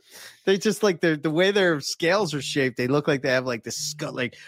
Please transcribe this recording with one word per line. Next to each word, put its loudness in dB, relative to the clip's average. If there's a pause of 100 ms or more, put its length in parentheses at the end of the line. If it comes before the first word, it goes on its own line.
(460)
They 4
just, 0
like, 2
they're, 2
the -2
way 2
their 2
scales 0
are -4
shaped, 0
they -2
look 2
like 2
they -2
have, 2
like, -4
this -8
scut, -8
like, -4 (120)